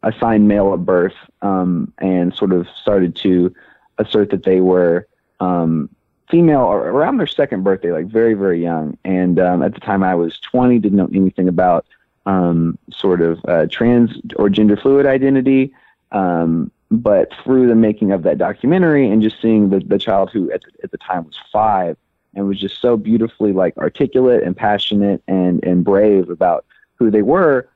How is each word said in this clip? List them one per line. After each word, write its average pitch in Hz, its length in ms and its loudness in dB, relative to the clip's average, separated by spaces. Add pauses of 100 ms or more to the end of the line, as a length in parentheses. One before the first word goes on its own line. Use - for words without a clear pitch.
assigned 113 460 2
male 101 260 2
at 87 120 -4
birth, 92 280 0 (300)
um, 92 560 -2
and 90 340 0
sort 95 180 -2
of 87 160 -2 (140)
started 90 360 0
to 90 360 0 (460)
assert 107 320 0
that 98 120 -4
they 92 180 2
were, 90 460 2 (320)
um, 85 500 -2 (420)
female 165 300 4
or 98 280 0
around 151 280 0
their 190 100 -2
second 113 360 -4
birthday, 95 280 -2
like, 80 160 -4
very, 113 260 0
very 95 280 -2
young. 82 440 -6
And, 92 340 0
um, 90 220 0
at - 140 -2
the - 60 -18
time 98 220 -2
I 92 120 0
was 85 240 -4
twenty, 123 400 0
didn't 101 180 0
know 95 160 0
anything 92 340 0
about, 90 380 0 (400)
um, 87 520 -2 (140)
sort 90 300 -2
of, 82 260 -2
uh, 82 220 0
trans 120 420 2 (260)
or 101 120 2
gender 104 280 2
fluid 139 280 2
identity. 135 680 0 (380)
Um, 85 600 -2 (200)
but 110 400 0 (120)
through 127 240 2
the 117 80 4
making 107 360 2
of 95 100 -2
that 80 160 0
documentary 139 720 0
and 107 100 2
just 107 220 -2
seeing 107 300 2
the, 98 80 0
the 101 180 -2
child 98 320 -2
who 95 220 -4
at 90 100 -6
the, - 60 -20 (160)
at 95 80 -12
the - 80 -14
time 87 260 -8
was 73 100 -20 (160)
five 98 460 -2 (380)
and 98 120 -4
was 98 120 -4
just 98 200 -8
so 120 180 2
beautifully, 110 540 -2
like, 92 260 0
articulate 127 680 0
and 90 120 -4
passionate 101 720 -2
and, 90 360 0
and 90 200 0
brave 101 460 2
about 87 360 -2 (300)
who 117 140 0
they 104 140 2
were 143 520 2